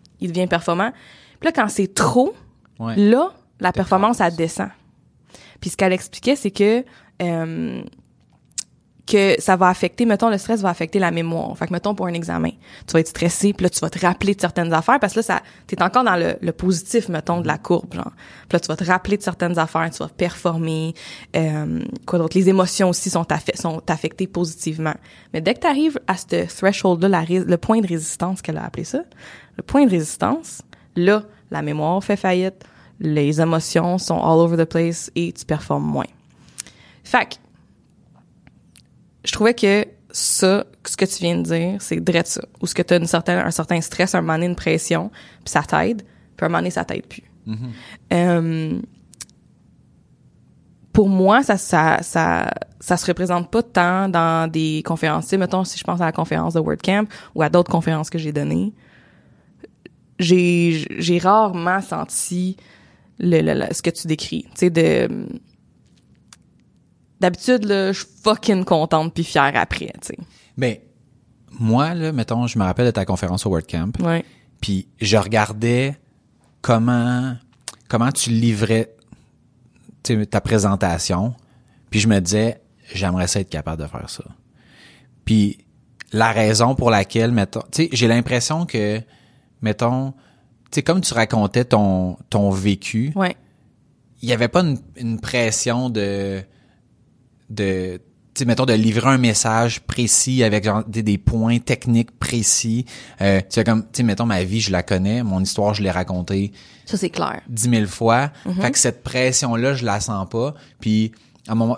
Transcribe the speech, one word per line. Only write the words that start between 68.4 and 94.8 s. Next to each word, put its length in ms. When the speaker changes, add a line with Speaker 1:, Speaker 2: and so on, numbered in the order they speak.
Speaker 1:
contente 500
puis 100
fière 320
après, 440
tu 80
sais. 100
Speaker 2:
Ben, 200
moi, 360
là, 180
mettons, 340
je 120
me 60
rappelle 220
de 60
ta 120
conférence 420
au 40
WordCamp. 500
Speaker 1:
Ouais. 240
Speaker 2:
Puis 280
je 160
regardais 800
comment, 720
comment 240
tu 180
livrais, 640
tu 160
sais, 80
ta 140
présentation. 960
Puis 100
je 80
me 120
disais, « 400
J'aimerais 340
ça 120
être 100
capable 320
de 60
faire 220
ça. » 140
Puis 340
la 200
raison 420
pour 160
laquelle, 420
mettons, 300
tu 120
sais, 80
j'ai 160
l'impression 580
que, 340
mettons, 480
tu 60
sais, 60
comme 180
tu 140
racontais 500
ton, 520
ton 200
vécu, 640
Speaker 1:
Ouais. 220
Speaker 2:
il 60
y 40
avait 160
pas 120
une, 180